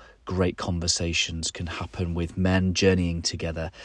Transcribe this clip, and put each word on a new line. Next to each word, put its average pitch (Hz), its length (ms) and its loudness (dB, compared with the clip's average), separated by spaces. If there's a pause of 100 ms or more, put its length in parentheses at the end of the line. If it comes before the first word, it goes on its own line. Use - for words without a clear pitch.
(260)
great 90 320 0
conversations 85 920 -2
can - 180 -8
happen 85 460 -4
with 85 240 -2
men 92 360 4
journeying 90 480 4
together. 82 500 -4 (140)